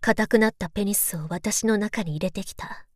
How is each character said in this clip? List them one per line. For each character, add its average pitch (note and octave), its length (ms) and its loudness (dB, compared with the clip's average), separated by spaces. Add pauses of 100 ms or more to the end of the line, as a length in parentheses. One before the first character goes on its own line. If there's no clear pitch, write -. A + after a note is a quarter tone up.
硬 G#3+ 260 2
く A3+ 120 6
な A3 100 6
っ - 20 -14
た F3+ 180 -6
ペ G3+ 140 -2
ニ G3+ 120 0
ス - 200 0
を D#3 140 -6
私 F3 360 -2
の A3 120 4
中 G#3 260 -2
に E3 80 -4
入 D3+ 80 -4
れ F#3 120 0
て G3 120 -6
き - 100 -12
た。 - 420 -12